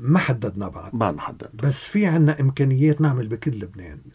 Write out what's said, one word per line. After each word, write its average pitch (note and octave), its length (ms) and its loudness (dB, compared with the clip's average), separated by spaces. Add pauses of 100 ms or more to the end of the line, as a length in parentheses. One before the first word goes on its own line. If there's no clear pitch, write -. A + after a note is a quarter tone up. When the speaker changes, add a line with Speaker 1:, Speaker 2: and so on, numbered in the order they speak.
Speaker 1:
ما D3 180 4
حددنا G#2 480 -2
بعد. F2+ 260 -14
Speaker 2:
بعد G#2 220 0
ما D2 60 -10
حددنا. - 420 -12
Speaker 1:
بس C3+ 200 0
في G#3 220 0
عنا D#3 340 4
إمكانيات C3+ 600 2
نعمل B2+ 260 0
بكل A#2 240 -4
لبنان، F2+ 460 -10 (180)